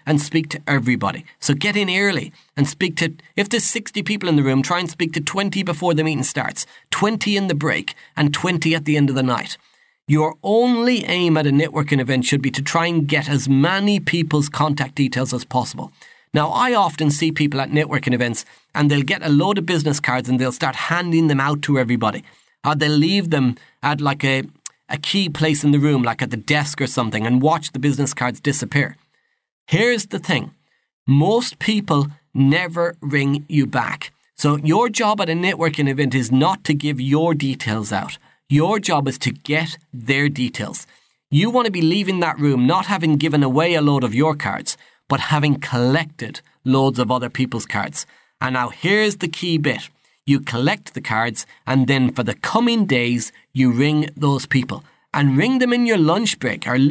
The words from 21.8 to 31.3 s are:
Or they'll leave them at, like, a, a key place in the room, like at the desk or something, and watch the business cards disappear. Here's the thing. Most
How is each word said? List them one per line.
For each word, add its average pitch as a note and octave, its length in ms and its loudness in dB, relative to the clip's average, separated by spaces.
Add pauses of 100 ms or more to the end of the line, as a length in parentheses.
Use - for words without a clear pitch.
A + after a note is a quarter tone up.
Or D3+ 80 2
they'll D3 160 0
leave E3 400 2
them C3 260 2 (260)
at, D3 200 -2
like, C#3+ 220 -2
a, C3+ 180 0 (480)
a C#3+ 80 -6
key F#3+ 320 -2
place D3 340 0
in D3 60 6
the D3 80 6
room, C#3+ 240 2
like A#2 180 -2
at B2+ 100 -4
the A#2+ 60 -6
desk D3 460 -2
or C3 40 0
something, A2 400 -2
and B2+ 140 4
watch D#3 320 0
the C3+ 60 -8
business C#3+ 340 0
cards B2 280 -4
disappear. C#3 580 -2 (720)
Here's A3 380 2
the - 120 -8
thing. A#2+ 320 -4 (560)
Most F3 520 2